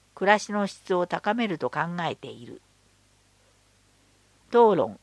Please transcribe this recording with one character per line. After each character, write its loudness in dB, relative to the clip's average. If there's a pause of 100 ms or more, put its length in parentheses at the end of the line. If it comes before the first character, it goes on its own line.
(140)
暮 2
ら 6
し -12
の -2
質 -6
を 0
高 -2
め -2
る -4
と -4
考 -4 (220)
え -4
て -16
い -18
る。 -18 (1900)
討 6
論。 -4